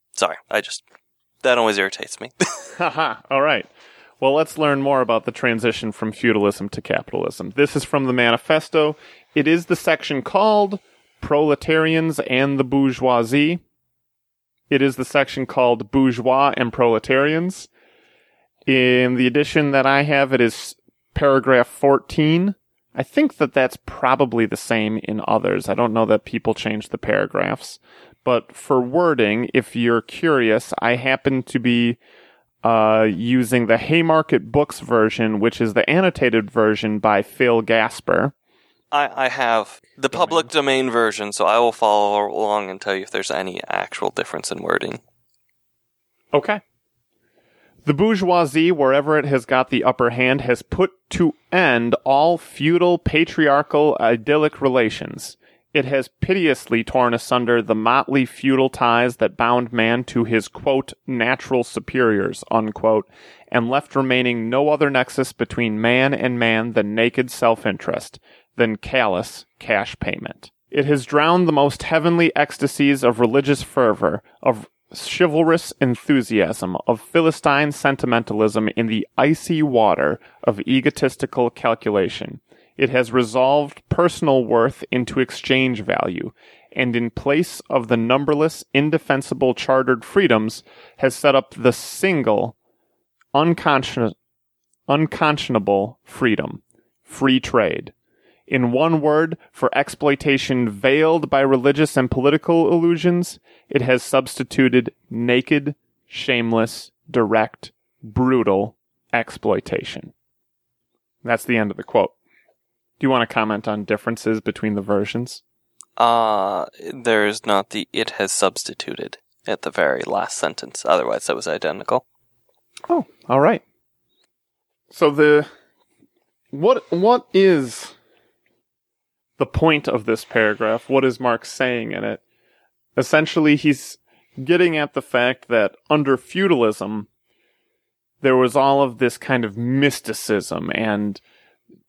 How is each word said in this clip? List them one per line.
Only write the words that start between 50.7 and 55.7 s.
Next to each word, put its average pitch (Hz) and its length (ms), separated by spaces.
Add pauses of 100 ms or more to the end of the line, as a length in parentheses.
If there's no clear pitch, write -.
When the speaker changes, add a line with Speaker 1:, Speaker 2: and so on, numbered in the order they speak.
Speaker 2:
to 165 240 (180)
end 123 420 (100)
all 156 340
feudal, 170 600
patriarchal, 151 1000
idyllic 139 640
relations. - 760 (380)